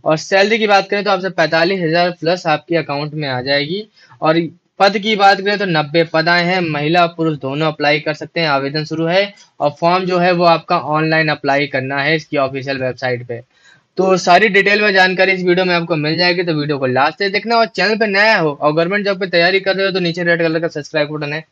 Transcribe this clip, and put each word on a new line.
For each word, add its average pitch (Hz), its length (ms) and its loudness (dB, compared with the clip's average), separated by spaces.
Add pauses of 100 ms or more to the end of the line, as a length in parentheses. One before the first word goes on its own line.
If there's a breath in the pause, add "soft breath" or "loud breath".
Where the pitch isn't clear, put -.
और 156 140 2
salary 202 420 0
की 214 80 0
बात 196 220 2
करें 202 140 -2
तो 202 80 0
आपसे 185 200 -2
पैंतालीस 170 500 0
हजार 175 300 0 (100)
plus 175 260 -2
आपके 156 300 -2
account 147 360 -4
में 151 160 -6
आ 127 120 -4
जाएगी। 143 420 -2 (380 soft breath)
और 160 200 2 (380)
पद 196 180 4
की 214 200 -2
बात 196 240 4
करें 202 180 -2
तो 202 80 -2
नब्बे 156 360 0 (100)
पद 160 160 0
आए 175 160 2
हैं, 185 160 0
महिला 160 520 0
पुरुष 160 240 -2
दोनों 143 300 -2
apply 151 320 0
कर 151 160 -4
सकते 156 240 -8
हैं। 165 100 0
आवेदन 143 360 -2
शुरू 160 200 -4
है 196 280 0 (260 soft breath)
और 147 200 -2
form 180 260 0
जो 180 140 -2
है 180 140 4
वो 175 140 0
आपका 165 320 2 (100)
online 160 400 0
apply 143 380 0
करना 139 340 -4
है 151 140 0
इसकी 156 240 -4
official 135 440 -4
website 123 440 -4
पे। 120 140 -10 (560 soft breath)
तो 190 200 2
सारी 185 300 4
detail 202 340 2
में 208 120 2
जानकारी 185 380 4
इस 185 120 -2
video 180 220 2
में 180 100 0
आपको 170 200 -2
मिल 151 220 -2
जाएगी, 175 260 0
तो 170 100 -2
video 147 240 -2
को 135 80 -4
last 131 340 0
तक 196 120 -2
देखना। 208 240 -2
और 226 120 4
channel 196 280 -2
पे 214 120 0
नया 208 300 2
हो 156 140 0
और 147 220 0
government 185 320 0
job 196 140 -2
पे 196 80 -4
तैयारी 180 320 2
कर 185 160 -2
रहे 196 100 0
हो 196 60 0
तो 185 80 -2
नीचे 175 240 -2
red 170 180 0
color 165 180 0
का 165 80 -4
subscribe 151 420 -4
button 151 240 -8
है 160 180 -8